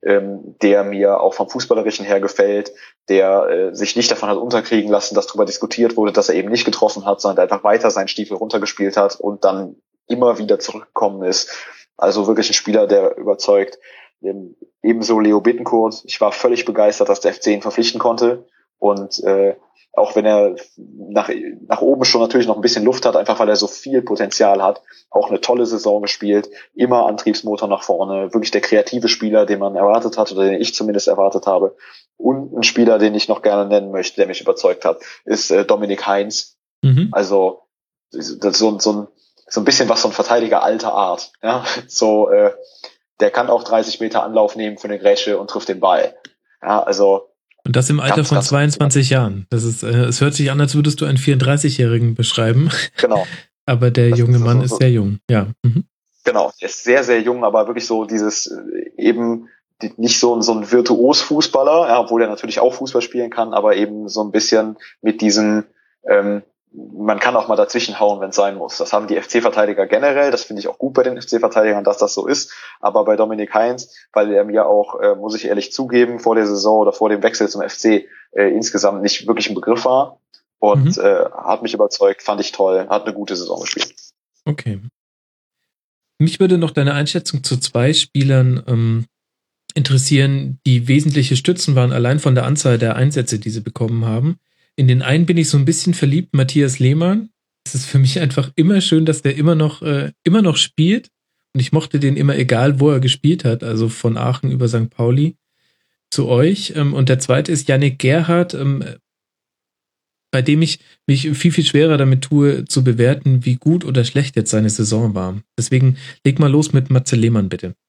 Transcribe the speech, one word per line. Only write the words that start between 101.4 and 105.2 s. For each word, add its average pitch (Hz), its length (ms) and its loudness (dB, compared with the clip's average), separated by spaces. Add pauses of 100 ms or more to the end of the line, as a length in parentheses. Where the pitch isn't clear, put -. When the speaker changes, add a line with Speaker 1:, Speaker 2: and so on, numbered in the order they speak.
Speaker 2:
Und 135 60 -2
ich 127 120 -2
mochte 156 280 0
den 143 180 0
immer, 139 180 2
egal 131 440 2
wo 147 120 4
er 135 80 2
gespielt 143 460 0
hat, 117 180 -2
also 113 260 -2
von 113 280 -4
Aachen 127 340 -2
über 127 160 0
Sankt 113 280 -2
Pauli 135 420 0 (720)